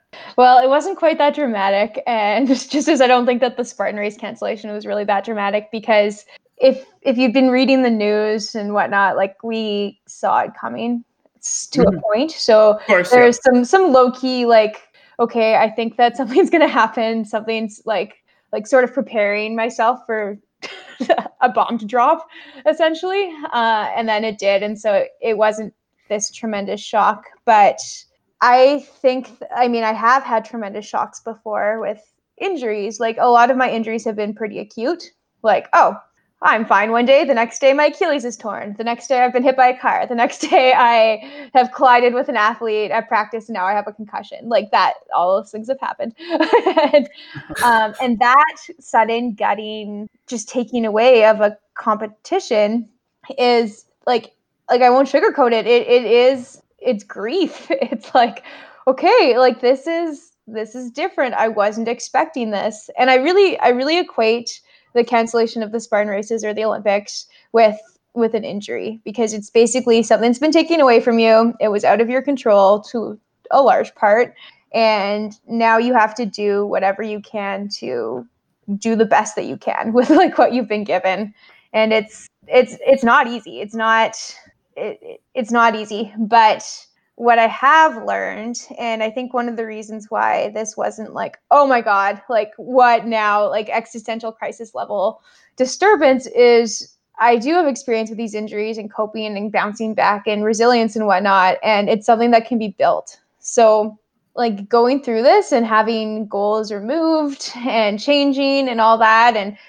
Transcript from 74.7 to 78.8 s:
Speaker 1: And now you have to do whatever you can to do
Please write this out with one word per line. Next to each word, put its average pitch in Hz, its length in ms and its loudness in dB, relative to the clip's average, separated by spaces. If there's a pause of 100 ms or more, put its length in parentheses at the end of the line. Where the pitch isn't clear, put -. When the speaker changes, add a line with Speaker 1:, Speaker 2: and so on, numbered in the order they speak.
Speaker 1:
And 214 640 -2 (120)
now 226 320 2
you 240 160 0
have 220 200 2
to 247 120 -6
do 208 380 -2
whatever 196 360 -2
you 214 200 -8
can 202 480 -8 (100)
to 123 480 -8 (500)
do 226 180 -2